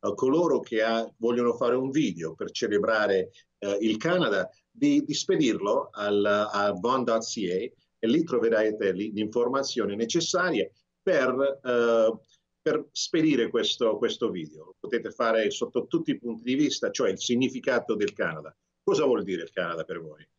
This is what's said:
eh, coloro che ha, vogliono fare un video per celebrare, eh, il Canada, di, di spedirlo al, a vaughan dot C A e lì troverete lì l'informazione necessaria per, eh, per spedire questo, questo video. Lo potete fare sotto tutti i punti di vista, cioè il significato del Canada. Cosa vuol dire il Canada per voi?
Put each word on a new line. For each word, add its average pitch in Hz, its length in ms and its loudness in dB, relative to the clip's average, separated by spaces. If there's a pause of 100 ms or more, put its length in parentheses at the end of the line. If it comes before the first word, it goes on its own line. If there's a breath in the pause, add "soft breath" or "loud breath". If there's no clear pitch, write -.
eh, 101 160 -2
coloro 143 420 2
che 110 240 -2
ha, 113 260 0 (100)
vogliono 120 360 2
fare 120 220 0
un 131 140 -2
video 90 440 -2
per - 160 -8
celebrare, 101 800 0 (280 loud breath)
eh, 101 220 -2
il 110 160 0
Canada, 123 540 0 (180 loud breath)
di, 143 360 2
di - 100 -4
spedirlo 117 760 0
al, 101 320 2
a 104 480 0
vaughan 120 320 0
dot 113 180 2
C 104 260 -6
A 87 60 -2
e - 540 -6
lì 156 160 4
troverete 110 680 2
lì 101 220 -4
l'informazione 117 800 -2
necessaria 160 760 -2 (320)
per, 139 640 0
eh, 117 540 4 (420 soft breath)
per - 300 -2
spedire 147 580 2
questo, 113 500 0
questo 117 320 -2
video. 78 340 -10
Lo - 140 -20
potete 110 320 -4
fare 113 400 2
sotto 117 360 -4
tutti 160 240 -2
i 131 80 0
punti 113 240 -8
di 123 120 0
vista, 135 360 0
cioè 117 200 0
il 95 100 -4
significato 123 720 0
del 101 180 -2
Canada. 78 420 -6 (300)
Cosa 151 200 2
vuol 117 200 2
dire 87 180 -4
il 85 100 -14
Canada 85 320 -4
per 85 160 -10
voi? 78 260 -18 (120)